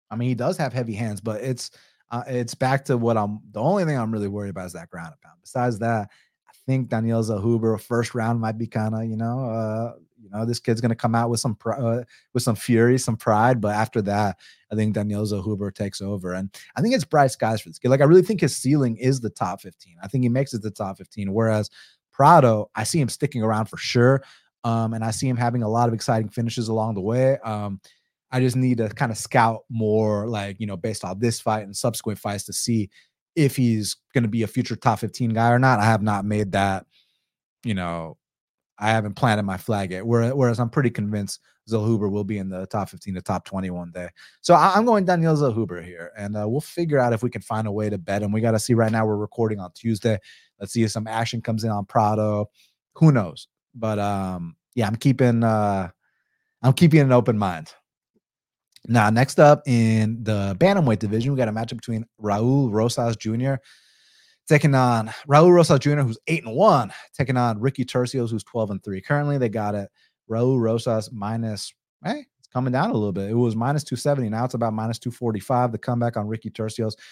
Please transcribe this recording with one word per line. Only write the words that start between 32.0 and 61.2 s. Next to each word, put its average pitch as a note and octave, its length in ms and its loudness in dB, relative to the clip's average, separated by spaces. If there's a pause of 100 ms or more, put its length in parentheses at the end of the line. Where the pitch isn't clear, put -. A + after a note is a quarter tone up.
fights G#2 240 -6
to G2+ 80 -16
see A2 360 -2 (460)
if D3 220 2
he's A2+ 400 0 (180)
gonna A#2 140 0
be A2 160 -2
a - 20 -2
future A#2+ 300 -4
top A2 240 0
fifteen A2+ 300 -4
guy A2+ 200 2
or A#2+ 80 4
not. B2+ 220 4
I G#2 60 2
have A2 140 4
not G2+ 240 -2
made G#2 280 -2
that, G2 340 0 (800)
you A2 100 -4
know, E2+ 440 -8 (600)
I G#2+ 120 0
haven't G#2+ 240 0
planted G#2+ 280 0
my F#2+ 160 -4
flag G2+ 320 -4
yet. F#2 160 -6
Where-, A#2 280 0
whereas B2 240 2
I'm A#2 120 -2
pretty A#2+ 200 0
convinced G#2 500 -6 (300)
Zellhuber G#2+ 400 0
will G#2 140 -2
be G#2 140 -6
in F#2+ 100 -8
the F#2 180 -10
top G2+ 220 -6
fifteen F#2+ 260 -12
to F2+ 60 -8
top F2+ 240 -4
twenty F#2 260 -6
one F2 200 -10
day. F2 180 -12 (340)
So F3 120 6
I, F3 220 4
I'm A3 80 2
going G#3+ 200 2
Daniel E3 320 2
Zellhuber G#2+ 480 -2
here, F2 320 -16
and, G#2 200 -8
uh, G#2 120 -4
we'll B2+ 120 -2
figure D#3+ 380 -2
out A#2+ 140 2
if A2 100 -2
we B2 80 -2
can G#2 120 -12
find A2 240 -4
a G#2 60 -4
way G#2+ 180 -2
to G2+ 80 -4
bet G2 240 -4
him. G#2 100 -2
We A2 80 0
gotta A2+ 200 2
see. - 140 0
Right A2+ 180 2
now A2 140 0
we're G#2+ 100 0
recording G#2+ 420 -2
on F2+ 140 -12
Tuesday. A2 460 -2 (420)
Let's G2 120 -12
see A2+ 120 2
if G#2 80 0
some A2 160 -6
action A2+ 340 -4
comes A2+ 220 -4
in A2 60 -2
on G#2 140 -4
Prado. G#2+ 640 0 (460)
Who D#3+ 180 6
knows? F#2+ 360 -2 (260)
But, A2 260 -2
um, F#2 560 -4 (180)
yeah, A2+ 120 0
I'm G#2+ 100 -2
keeping, A#2+ 480 2
uh, G#2 440 0 (760)
I'm C3 100 6
keeping D#3 280 6
an C3+ 120 4
open A#2+ 260 4
mind. F2 340 -4 (1120)
Now, A2+ 240 4
next A#2+ 280 2
up D3 280 8
in A2+ 580 2
the G2 340 -2
bantamweight E3 400 2
division, A2+ 340 -2